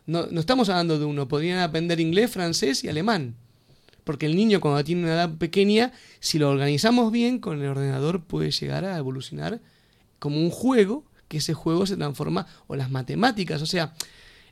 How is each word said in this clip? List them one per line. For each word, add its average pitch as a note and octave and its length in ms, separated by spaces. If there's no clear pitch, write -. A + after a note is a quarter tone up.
no, E3 200
no E3+ 120
estamos G#3 300
hablando E3+ 300
de D3 80
uno, C#3+ 200
podrían D#3+ 320
aprender E3 420
inglés, F3+ 300
francés F#3 540
y - 40
alemán. D#3 460
Porque D3+ 220
el D#3 100
niño G#3 240
cuando C#3+ 240
tiene F3 180
una E3 120
edad E3 220
pequeña, G3+ 560
si - 180
lo D3 120
organizamos D3 600
bien, A#3 300
con D#3+ 200
el C#3 80
ordenador C#3 540
puede D#3 300
llegar C#3+ 320
a F#3+ 140
evolucionar D3 600
como D3 180
un E3 120
juego, A#3 540
que D#3 120
ese D#3 160
juego E3+ 320
se G3 100
transforma, D#3 500
o C#3 80
las C3 120
matemáticas, D#3 760
o D#3 40
sea, E3 280